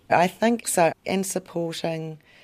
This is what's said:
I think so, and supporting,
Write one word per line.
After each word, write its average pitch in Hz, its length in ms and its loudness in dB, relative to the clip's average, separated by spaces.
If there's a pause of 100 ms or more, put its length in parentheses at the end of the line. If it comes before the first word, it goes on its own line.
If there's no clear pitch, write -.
I 170 180 4
think 226 400 -2
so, 165 260 2 (140)
and 190 180 -2
supporting, 165 960 -6 (260)